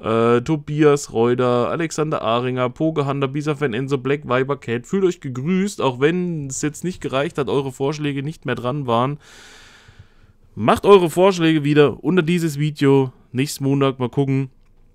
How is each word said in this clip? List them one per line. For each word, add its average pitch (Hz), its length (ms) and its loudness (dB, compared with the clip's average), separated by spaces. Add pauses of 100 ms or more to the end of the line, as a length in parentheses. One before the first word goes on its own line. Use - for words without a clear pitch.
äh, 117 380 2
Tobias 147 720 0
Reuter, 120 560 2
Alexander 156 540 -4
Aringer, 127 480 -2
Pogehunter, 139 580 -2
Bisafan 143 460 -4
Enzo, 135 240 -2
Black 139 260 -2
Viper 131 320 0
Cat. 120 320 -6
Fühlt 190 160 -2
euch 175 160 0
gegrüßt, 175 640 -4
auch 131 180 -2
wenn 165 480 -2
es 135 140 -8
jetzt 151 240 -6
nicht 180 160 -6
gereicht 139 360 -4
hat, 131 120 -2
eure 135 240 -2
Vorschläge 143 500 -4
nicht 156 220 -10
mehr 127 100 -2
dran 127 320 -6
waren. 123 300 0 (1400)
Macht 156 300 0
eure 185 240 8
Vorschläge 165 560 2
wieder 143 360 4
unter 180 200 2
dieses 165 380 0
Video. 139 520 2 (220)
Nächsten 135 320 -4
Montag 135 340 0
mal 127 80 -2
gucken, 135 440 -2 (440)